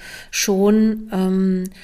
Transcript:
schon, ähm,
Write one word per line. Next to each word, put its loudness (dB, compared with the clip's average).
schon, 2
ähm, 0